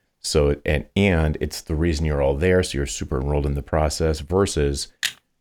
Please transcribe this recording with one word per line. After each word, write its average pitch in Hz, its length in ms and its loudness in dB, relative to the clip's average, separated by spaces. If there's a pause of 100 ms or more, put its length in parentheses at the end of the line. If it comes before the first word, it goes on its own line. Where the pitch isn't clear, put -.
(200)
So, 73 360 2 (100)
and, 76 180 0 (100)
and 85 460 2
it's - 220 -6
the 82 120 -6
reason 80 300 0
you're 73 180 0
all 69 140 2
there, 92 260 4
so - 140 -6
you're 71 100 -2
super 76 320 -6
enrolled 71 280 0
in 71 80 0
the 71 80 -4
process 78 580 0
versus, 73 680 0 (520)